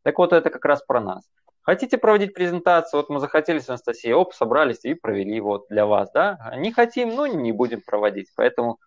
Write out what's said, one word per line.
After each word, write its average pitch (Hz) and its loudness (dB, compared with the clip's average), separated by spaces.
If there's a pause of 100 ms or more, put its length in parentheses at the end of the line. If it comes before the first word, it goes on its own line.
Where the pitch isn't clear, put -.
Так - 0
вот, 175 4
это 165 4
как - -6
раз 143 2
про 123 0
нас. 98 -8 (380)
Хотите 226 0
проводить 208 2
презентацию? 175 0
Вот 147 -4
мы 143 -4
захотели 156 0
с 131 -12
Анастасией, 120 -4
оп, 180 2
собрались 127 0
и 131 -4
провели 104 -4
вот 101 -4
для 104 2
вас, 101 0
да? 156 -2
Не 196 -6
хотим, 233 0
ну, 294 -4
не 143 -2
будем 113 -2
проводить. 104 -2
Поэтому 120 -2